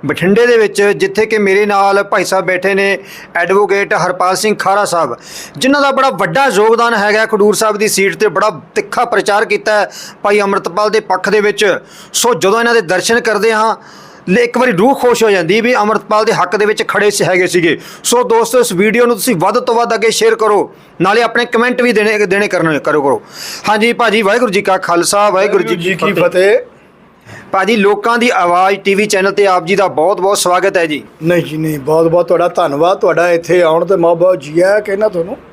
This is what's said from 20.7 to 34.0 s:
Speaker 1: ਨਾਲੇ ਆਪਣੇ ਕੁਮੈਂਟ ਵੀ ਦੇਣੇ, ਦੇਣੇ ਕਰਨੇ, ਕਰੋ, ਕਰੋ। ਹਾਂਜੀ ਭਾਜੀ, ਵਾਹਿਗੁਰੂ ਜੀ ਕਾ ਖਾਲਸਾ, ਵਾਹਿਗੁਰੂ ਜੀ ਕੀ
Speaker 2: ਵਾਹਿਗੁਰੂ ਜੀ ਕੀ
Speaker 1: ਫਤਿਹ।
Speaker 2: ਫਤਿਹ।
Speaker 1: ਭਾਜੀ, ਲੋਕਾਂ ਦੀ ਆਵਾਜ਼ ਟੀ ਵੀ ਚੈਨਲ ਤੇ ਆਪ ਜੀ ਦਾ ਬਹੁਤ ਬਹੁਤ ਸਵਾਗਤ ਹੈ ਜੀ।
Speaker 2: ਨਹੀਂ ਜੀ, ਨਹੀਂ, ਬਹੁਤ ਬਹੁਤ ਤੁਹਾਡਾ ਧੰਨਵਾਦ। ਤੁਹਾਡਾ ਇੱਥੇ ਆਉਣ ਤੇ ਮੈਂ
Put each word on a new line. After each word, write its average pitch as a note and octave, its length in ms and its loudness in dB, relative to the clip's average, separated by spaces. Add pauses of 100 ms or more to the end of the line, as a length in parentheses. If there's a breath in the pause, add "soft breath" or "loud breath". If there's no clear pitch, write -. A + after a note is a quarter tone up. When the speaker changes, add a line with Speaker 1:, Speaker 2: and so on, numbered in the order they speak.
Speaker 1:
ਨਾਲੇ G#3 220 2
ਆਪਣੇ A#3 220 0
ਕੁਮੈਂਟ A#3+ 380 0
ਵੀ A#3+ 100 2
ਦੇਣੇ, G#3 340 0
ਦੇਣੇ G3+ 220 0
ਕਰਨੇ, E3 300 0
ਕਰੋ, D3+ 240 0
ਕਰੋ। C3+ 200 0 (460 loud breath)
ਹਾਂਜੀ A3 240 2
ਭਾਜੀ, A3+ 300 0
ਵਾਹਿਗੁਰੂ G#3+ 300 0
ਜੀ G3+ 100 0
ਕਾ F#3+ 160 0
ਖਾਲਸਾ, F#3 520 0
ਵਾਹਿਗੁਰੂ G3 320 0
ਜੀ - 140 -2
ਕੀ F3 120 -6
Speaker 2:
ਵਾਹਿਗੁਰੂ F#3+ 220 -2
ਜੀ G3 40 -4
ਕੀ F3 140 0
Speaker 1:
ਫਤਿਹ। F#3 280 2
Speaker 2:
ਫਤਿਹ। - 20 2 (960 loud breath)
Speaker 1:
ਭਾਜੀ, F#3+ 240 0
ਲੋਕਾਂ G#3 420 0
ਦੀ A#3 160 0
ਆਵਾਜ਼ F#3 460 2
ਟੀ G3 140 0
ਵੀ G#3 120 0
ਚੈਨਲ G3 260 0
ਤੇ G3+ 140 2
ਆਪ F3+ 180 0
ਜੀ F#3 120 -2
ਦਾ G3 100 2
ਬਹੁਤ E3+ 340 0
ਬਹੁਤ G3 180 0
ਸਵਾਗਤ F#3 380 0
ਹੈ E3+ 100 0
ਜੀ। D3 160 -6 (200)
Speaker 2:
ਨਹੀਂ E3+ 200 0
ਜੀ, C#3+ 140 -8
ਨਹੀਂ, D#3 220 -4
ਬਹੁਤ D#3 280 2
ਬਹੁਤ E3+ 220 0
ਤੁਹਾਡਾ F3 200 2
ਧੰਨਵਾਦ। F3 500 0
ਤੁਹਾਡਾ F3 320 2
ਇੱਥੇ E3+ 320 2
ਆਉਣ E3 240 2
ਤੇ F#3+ 100 2
ਮੈਂ E3+ 180 2